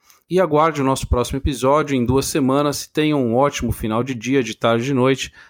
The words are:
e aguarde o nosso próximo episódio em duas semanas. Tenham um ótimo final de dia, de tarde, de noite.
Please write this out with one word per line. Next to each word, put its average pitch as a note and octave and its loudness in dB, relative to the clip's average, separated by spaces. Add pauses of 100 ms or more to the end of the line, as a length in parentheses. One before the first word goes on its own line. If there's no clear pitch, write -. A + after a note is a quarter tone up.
(300)
e F3 2
aguarde D#3 2
o - 0
nosso C3+ 0
próximo B2 0
episódio C#3 0
em B2 0
duas C3+ 2
semanas. C#3+ 0
Tenham D3+ 0
um A2+ 0
ótimo C3 0
final A2 -2
de C3 -6
dia, B2 -4
de A2 -8
tarde, A#2 0
de C#3+ -2
noite. C3 0 (180)